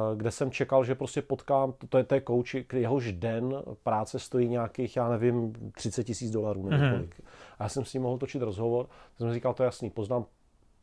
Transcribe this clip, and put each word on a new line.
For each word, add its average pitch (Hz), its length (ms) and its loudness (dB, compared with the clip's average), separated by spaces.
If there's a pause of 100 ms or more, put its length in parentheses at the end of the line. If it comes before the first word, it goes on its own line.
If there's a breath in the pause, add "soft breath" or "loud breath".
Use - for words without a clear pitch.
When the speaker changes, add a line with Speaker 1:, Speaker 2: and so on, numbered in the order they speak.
(160)
Speaker 1:
kde 110 140 0
jsem 131 200 -2
čekal, 131 340 4
že 127 100 0
prostě 139 280 -4
potkám, 135 520 0 (140)
to 131 100 4
je, 123 60 6
to 139 100 2
je 135 60 4
kouč, 123 360 0 (100)
k-, - 80 -8
jehož 123 380 0
den 117 500 -2 (200)
práce 110 360 -2
stojí 123 300 2
nějakých, 120 480 -2
já 120 120 2
nevím, 117 440 2 (220)
třicet 113 300 -4
tisíc 113 260 -4
dolarů 104 380 -2
nebo 139 160 4
Speaker 2:
Mhm. 131 100 4
Speaker 1:
kolik. 87 260 -6 (380 loud breath)
A - 40 -8
já 107 60 -2
jsem 131 160 -4
s - 80 -10
ním 131 100 -2
mohl 127 160 -2
točit 131 240 -6
rozhovor, 117 440 0 (320 loud breath)
jsem 117 160 -2
říkal: 120 200 0
„To - 80 -2
je - 20 6
jasný, 120 260 -2
poznám 120 340 -2 (580)